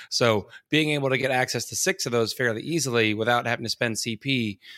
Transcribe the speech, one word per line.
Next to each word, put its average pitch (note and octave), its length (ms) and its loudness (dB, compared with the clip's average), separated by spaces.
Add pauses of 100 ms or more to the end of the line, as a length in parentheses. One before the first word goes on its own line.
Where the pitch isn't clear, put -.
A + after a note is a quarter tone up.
So A2 400 2 (200)
being D3+ 220 2
able C#3 180 0
to C3 80 2
get C3 120 0
access B2+ 360 0
to - 100 -10
six - 300 -2
of B2 80 -6
those A2+ 180 2
fairly A#2 300 -2
easily B2+ 520 2
without A#2+ 340 2
having A#2 180 -2
to A2+ 40 -6
spend A2+ 300 -2
C A#2 160 -4
P, A#2 440 -2 (180)